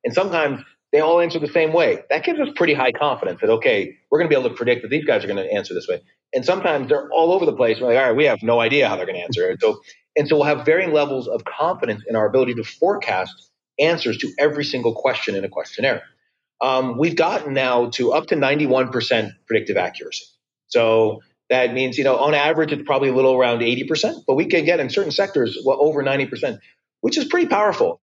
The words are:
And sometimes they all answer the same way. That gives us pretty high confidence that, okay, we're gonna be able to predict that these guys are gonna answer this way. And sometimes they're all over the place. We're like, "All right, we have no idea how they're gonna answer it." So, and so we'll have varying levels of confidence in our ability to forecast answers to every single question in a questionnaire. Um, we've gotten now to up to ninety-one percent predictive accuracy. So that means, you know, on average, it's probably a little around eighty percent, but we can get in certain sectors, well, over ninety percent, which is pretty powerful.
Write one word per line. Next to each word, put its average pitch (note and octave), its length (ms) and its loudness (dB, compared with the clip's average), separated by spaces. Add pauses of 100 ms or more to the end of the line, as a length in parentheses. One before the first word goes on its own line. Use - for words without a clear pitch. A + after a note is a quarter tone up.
And C3+ 100 -4
sometimes E3 480 -2 (300)
they D3+ 100 4
all E3 180 4
answer E3+ 180 0
the D3 100 -4
same D#3+ 260 0
way. C#3 360 2
That D3+ 140 -2
gives D#4+ 160 -2
us C#4 160 0
pretty D#3 180 2
high C3 200 0
confidence B2 480 -2
that, G#2+ 80 2
okay, A2+ 480 0 (120)
we're D#3 100 2
gonna E3 100 0
be C#3+ 60 6
able B2+ 140 0
to - 60 -8
predict A#2+ 260 -2
that G#2+ 60 -14
these D3 180 -4
guys A#2 180 2
are F#2+ 40 -8
gonna G2 140 -4
answer F#2+ 320 -4
this F2 140 -6
way. F2 140 -4 (320)
And B2+ 120 -2
sometimes D#3+ 440 0
they're C#3+ 220 0
all E3+ 220 4
over F#3 120 2
the D3 80 2
place. A2+ 260 0
We're B2 80 -2
like, A#2+ 100 4
"All C3 100 4
right, A2+ 80 2
we D3 100 2
have A#2 160 2
no A#2 180 2
idea A#2 280 2
how G2+ 80 -2
they're F2+ 100 -6
gonna F#2 140 -6
answer F#2 300 -2
it." F#2+ 120 -4
So, - 200 0 (360)
and D3 100 0
so D#3 80 2
we'll C#3+ 100 4
have C#3 200 0
varying E3 260 2
levels C3+ 360 0
of A2+ 180 -4
confidence C3+ 600 -4
in A2+ 80 -4
our G#2+ 100 2
ability A#2+ 300 0
to A2+ 80 -8
forecast A#2 880 -4 (260)
answers D3+ 400 0
to - 220 -6
every D3 260 0
single A#2 300 -2
question A#2 400 -4
in G2 100 -4
a F#2+ 40 -8
questionnaire. - 540 -4 (560)
Um, C3 380 0
we've E3 180 0
gotten D#3+ 380 -2
now B2 380 0
to B2 220 0
up D#3 140 0
to F3 80 0
ninety-one C3+ 540 2
percent A2+ 440 -2 (120)
predictive G#2 320 0
accuracy. - 480 -6 (420)
So A2+ 540 2 (280)
that B2 240 2
means, B2+ 240 -2
you C#3+ 60 0
know, B2+ 140 4
on D3+ 160 2
average, D3+ 380 0
it's C#3+ 120 -6
probably C3+ 260 0
a B2+ 40 0
little C3 220 4
around A#2+ 260 2
eighty B2 240 -2
percent, D#3+ 320 -2 (100)
but C3+ 60 2
we D#3+ 120 2
can E3 200 0
get E3+ 140 2
in B2+ 100 -2
certain F3+ 220 -2
sectors, D#3 520 -2
well, C3+ 160 2
over D3 220 2
ninety C#3 240 -2
percent, B2 340 -8 (420)
which - 160 -2
is C#4 80 0
pretty F4 220 0
powerful. - 600 0